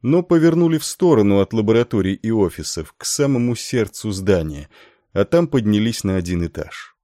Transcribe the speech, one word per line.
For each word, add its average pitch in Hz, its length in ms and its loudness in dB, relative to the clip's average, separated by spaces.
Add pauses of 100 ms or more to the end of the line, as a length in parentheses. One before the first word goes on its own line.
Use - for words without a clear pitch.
но 156 200 2
повернули 165 560 2
в - 60 -6
сторону 104 560 2
от 98 120 -2
лабораторий 107 600 0
и 110 160 -6
офисов, 85 680 -4
к - 80 -20
самому 123 520 -2
сердцу 107 560 -4
здания, 85 560 -2 (440)
а 98 120 0
там 170 220 2
поднялись 110 580 0
на 95 120 -2
один 87 300 -2
этаж. - 580 -12